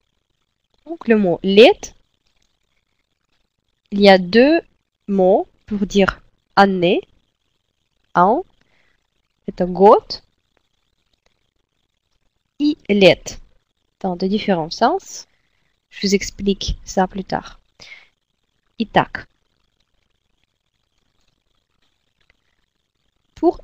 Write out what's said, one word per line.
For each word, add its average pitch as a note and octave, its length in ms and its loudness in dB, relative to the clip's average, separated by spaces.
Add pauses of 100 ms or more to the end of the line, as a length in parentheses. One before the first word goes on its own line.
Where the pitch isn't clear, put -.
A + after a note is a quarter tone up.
(840)
Donc, E4 220 -16
le A3+ 100 2
mot F#3 260 -2
лет, G#3+ 520 4 (1900)
il G3+ 120 -4
y G3+ 80 6
a F#3+ 80 8
deux A#3 440 2 (460)
mots G3 400 0 (180)
pour G3+ 200 -6
dire - 360 -2 (340)
année. G3 460 0 (1120)
An, G#3 300 0 (1040)
это F#3+ 180 -6
год. F#3+ 560 2 (2500)
И D4 180 -2 (100)
лет, G3 520 0 (600)
dans F#3 160 -8
de F#3 120 -6
différents F#3+ 420 -4
sens. - 580 -6 (640)
Je - 160 -10
vous F#3+ 100 -2
explique - 680 -6
ça F#3 220 -4
plus F#3+ 160 -14
tard. - 360 -10 (1200)
Итак, - 480 -4 (4000)
pour - 280 -2